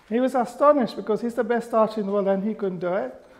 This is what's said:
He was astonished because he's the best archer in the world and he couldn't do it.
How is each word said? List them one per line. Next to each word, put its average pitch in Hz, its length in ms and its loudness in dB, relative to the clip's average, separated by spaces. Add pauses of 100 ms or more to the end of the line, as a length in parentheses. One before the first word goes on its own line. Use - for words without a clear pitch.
He 226 120 0
was 262 160 0
astonished 285 580 4
because 208 280 -4
he's 240 120 -4
the 254 80 0
best 233 320 -2
archer 220 240 2
in 202 80 -4
the 196 60 -2
world 202 160 0
and 196 160 0
he 220 100 -2
couldn't 185 240 -6
do 175 160 -4
it. 247 180 -4 (280)